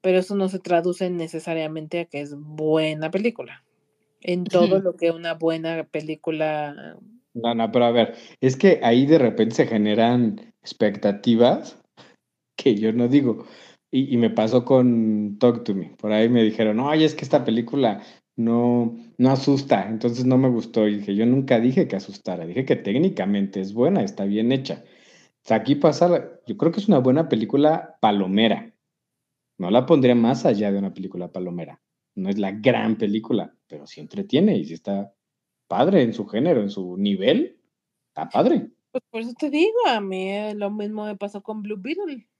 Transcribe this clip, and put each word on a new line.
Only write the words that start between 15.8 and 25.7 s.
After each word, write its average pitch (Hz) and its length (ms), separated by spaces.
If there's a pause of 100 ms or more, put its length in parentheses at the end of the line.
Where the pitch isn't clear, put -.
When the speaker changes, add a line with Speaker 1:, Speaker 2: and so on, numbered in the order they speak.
Speaker 3:
Por 107 140
ahí 110 180
me 120 140
dijeron, 107 360
"Oye, 156 260
es 151 100
que - 100
esta 131 200
película 113 560 (360)
no, 120 580 (220)
no 127 140
asusta, 135 580
entonces 120 360
no 127 120
me 131 120
gustó". 110 380
Y 104 120
dije, 101 160
"Yo 110 100
nunca 131 340
dije 127 280
que - 80
asustara, 95 500
dije 123 200
que 131 100
técnicamente 101 840
es 98 120
buena, 135 300
está 98 220
bien 110 260
hecha". 131 320 (600)
O - 40
sea, 113 100
aquí 139 180